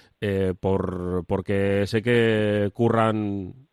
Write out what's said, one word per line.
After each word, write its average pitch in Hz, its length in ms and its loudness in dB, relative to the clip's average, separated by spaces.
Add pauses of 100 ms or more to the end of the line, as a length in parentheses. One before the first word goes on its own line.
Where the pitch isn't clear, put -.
(200)
Eh, 98 380 0
por, 90 680 -2
porque 98 600 -2
sé 113 160 -2
que 107 720 2
curran, 107 800 0 (180)